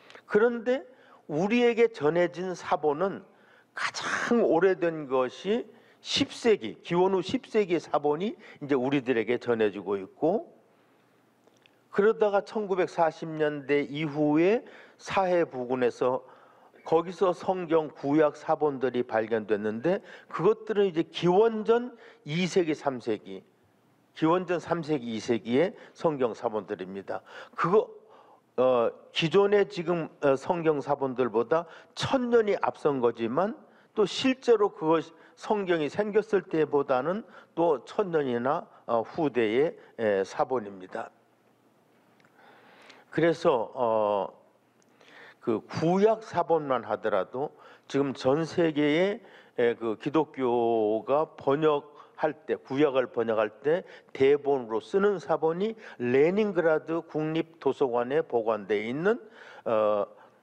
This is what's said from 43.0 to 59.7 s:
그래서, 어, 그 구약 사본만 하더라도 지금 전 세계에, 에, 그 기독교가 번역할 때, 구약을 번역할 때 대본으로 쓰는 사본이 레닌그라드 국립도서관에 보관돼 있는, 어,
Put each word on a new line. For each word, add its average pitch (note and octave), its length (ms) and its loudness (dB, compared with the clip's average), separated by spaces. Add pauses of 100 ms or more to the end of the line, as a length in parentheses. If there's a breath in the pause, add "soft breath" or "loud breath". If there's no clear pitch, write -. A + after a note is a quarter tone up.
그래서, D#3 640 2
어, A2 540 0 (1120 loud breath)
그 A2 280 -4
구약 G3 560 2
사본만 D3+ 600 0
하더라도 G#2+ 720 -2 (320 loud breath)
지금 C#3 260 -2
전 D3 320 0
세계에, D#3+ 760 0 (380 loud breath)
에, A#2+ 160 2
그 A2+ 240 -6
기독교가 A#2+ 1300 0 (120)
번역할 D3+ 960 -2 (140)
때, A2+ 80 0
구약을 C3 520 0
번역할 A2 420 0 (120)
때 E3 220 0 (300 loud breath)
대본으로 C3+ 640 2
쓰는 G3 400 0
사본이 F3+ 560 -2 (240 loud breath)
레닌그라드 D#3+ 1000 2
국립도서관에 D3 1200 -2
보관돼 G#2+ 640 -2
있는, E3+ 340 -2 (440 loud breath)
어, G#2+ 400 2 (380 soft breath)